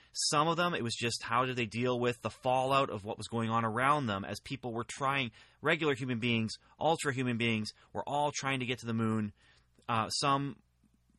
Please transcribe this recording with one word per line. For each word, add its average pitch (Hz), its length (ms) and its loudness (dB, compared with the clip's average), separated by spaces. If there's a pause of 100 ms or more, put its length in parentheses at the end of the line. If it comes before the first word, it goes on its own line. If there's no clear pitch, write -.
(140)
Some 151 340 2
of 165 100 2
them, 175 180 2
it - 80 -2
was 117 100 -4
just - 300 -4
how 123 220 2
did 127 100 -4
they 120 100 0
deal 123 340 0
with 120 220 0
the 110 80 -2
fallout 131 600 2
of 98 140 -6
what 104 140 -6
was - 100 -10
going 113 220 0
on 113 160 2
around 135 400 2
them 101 200 0
as 98 140 -6
people 123 340 -8
were 117 140 -4
trying, 135 440 -2 (300)
regular 151 340 2
human 123 240 -2
beings, 113 380 0 (220)
ultra 151 340 2
human 123 240 0
beings, 110 360 0 (200)
were - 140 -6
all 147 240 0
trying 135 280 -2
to 127 60 -4
get 120 140 -4
to 117 60 -12
the 117 80 -2
moon. 110 380 0 (580)
Uh, 110 200 0
some 139 480 0 (600)